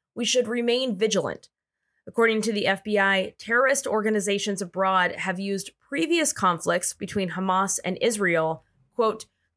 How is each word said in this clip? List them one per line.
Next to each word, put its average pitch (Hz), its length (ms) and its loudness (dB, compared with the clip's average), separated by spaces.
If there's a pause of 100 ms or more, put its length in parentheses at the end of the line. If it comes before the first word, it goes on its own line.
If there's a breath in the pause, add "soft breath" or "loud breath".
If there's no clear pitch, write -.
(160)
we 233 100 -4
should 240 220 2
remain 240 500 0
vigilant. 185 520 -2 (580)
According 220 340 2
to 214 100 -2
the 214 140 -2
F 196 180 0
B 208 140 0
I, 196 400 2
terrorist 262 480 2
organizations 202 760 0
abroad 185 580 0
have 185 220 -4
used 196 300 -4 (180)
previous 320 460 0
conflicts 175 600 0
between 196 360 -4
Hamas 185 560 0
and 185 160 -4
Israel, 170 640 0 (320)
quote, 220 320 0 (300)